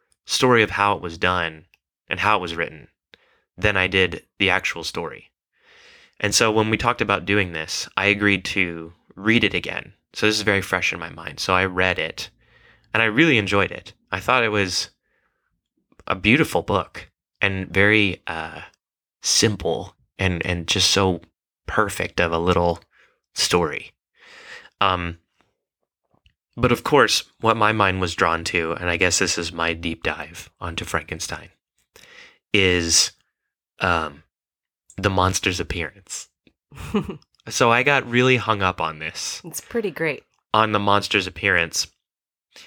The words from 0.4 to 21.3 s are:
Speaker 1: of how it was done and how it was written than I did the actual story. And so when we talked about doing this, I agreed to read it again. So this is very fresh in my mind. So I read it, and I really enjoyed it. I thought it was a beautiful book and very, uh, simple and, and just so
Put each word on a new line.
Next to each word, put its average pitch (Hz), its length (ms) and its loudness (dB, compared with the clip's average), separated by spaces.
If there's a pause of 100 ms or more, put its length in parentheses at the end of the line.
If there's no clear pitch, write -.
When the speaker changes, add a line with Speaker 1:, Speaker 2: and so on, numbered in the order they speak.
Speaker 1:
of 101 80 2
how 101 260 2
it 82 60 -8
was 82 160 -10
done 82 460 -2 (460)
and 92 120 -6
how 104 160 2
it 90 40 -4
was 82 140 -6
written 76 320 -8 (720)
than 104 180 0
I 92 120 2
did 92 360 0 (160)
the 95 100 2
actual 90 360 -2
story. 80 440 -10 (920)
And 104 120 -2
so 113 200 4
when 107 160 2
we 110 80 2
talked 120 240 0
about 101 240 -2
doing 98 260 0
this, 80 460 -8
I 98 80 2
agreed 101 400 2
to 85 480 -4 (240)
read 110 260 2
it 98 100 -2
again. - 380 -8 (220)
So - 120 -2
this 107 120 2
is 107 60 -4
very 98 180 2
fresh 92 320 -2
in 87 80 -10
my 82 80 -10
mind. 85 320 -12
So 95 120 0
I 92 120 4
read 92 340 0
it, - 300 -8 (640)
and 110 100 2
I 113 40 2
really 131 300 4
enjoyed 98 360 0
it. - 180 -14 (180)
I 92 120 -2
thought 127 240 2
it 107 80 -2
was 98 360 -2 (1200)
a 92 80 -2
beautiful 104 460 2
book - 500 -4 (300)
and 95 260 -2
very, 101 580 2
uh, 80 360 -8 (600)
simple - 720 0 (240)
and, 90 280 0
and 87 200 -2
just - 260 2
so 95 280 2 (460)